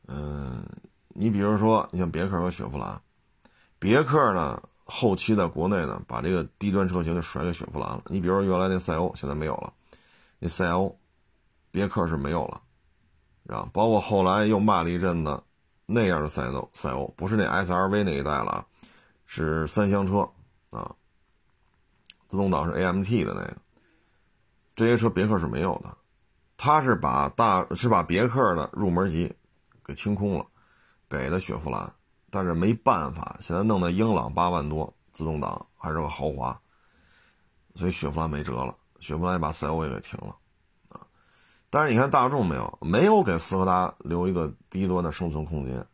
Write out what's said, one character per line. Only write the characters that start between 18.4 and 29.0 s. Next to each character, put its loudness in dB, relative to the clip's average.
啊， -6
是 -2
三 0
厢 2
车 2
啊， -12
自 -4
动 2
挡 2
是 -2
A 2
M 0
T 2
的 -4
那 -6
个， -10
这 4
些 6
车 4
别 2
克 4
是 0
没 -2
有 0
的， -14
他 4
是 4
把 0
大， 2
是 0
把 6
别 2
克 2
的 -2
入 0
门 2